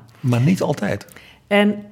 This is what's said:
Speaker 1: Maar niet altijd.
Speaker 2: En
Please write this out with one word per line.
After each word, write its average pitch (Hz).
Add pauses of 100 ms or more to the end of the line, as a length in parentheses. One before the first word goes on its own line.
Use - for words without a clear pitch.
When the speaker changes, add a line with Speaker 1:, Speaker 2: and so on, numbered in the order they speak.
(200)
Speaker 1:
Maar 123
niet 180
altijd. 151 (420)
Speaker 2:
En 208